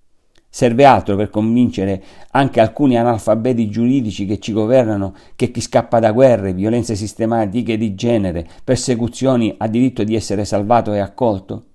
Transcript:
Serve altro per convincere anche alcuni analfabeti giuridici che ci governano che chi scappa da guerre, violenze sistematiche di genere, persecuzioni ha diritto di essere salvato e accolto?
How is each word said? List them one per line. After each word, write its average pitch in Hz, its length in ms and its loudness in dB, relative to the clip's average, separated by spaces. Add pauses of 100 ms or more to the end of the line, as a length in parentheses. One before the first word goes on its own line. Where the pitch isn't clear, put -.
(500)
Serve 123 360 2
altro 104 300 4
per 104 160 -2
convincere 107 720 0 (260)
anche 135 300 0
alcuni 127 360 2
analfabeti 113 760 0
giuridici 113 560 -2
che 104 100 -4
ci - 160 -8
governano 107 640 0 (200)
che 120 140 -2
chi - 120 -8
scappa - 360 0
da 110 140 4
guerre, 107 420 4
violenze 113 420 -2
sistematiche 110 800 -4
di 107 200 -4
genere, 95 520 -2 (160)
persecuzioni 120 920 -2
ha 104 100 -6
diritto 117 360 0
di 107 100 -2
essere 104 320 -2
salvato 104 480 0
e 104 60 0
accolto? 101 640 -4 (120)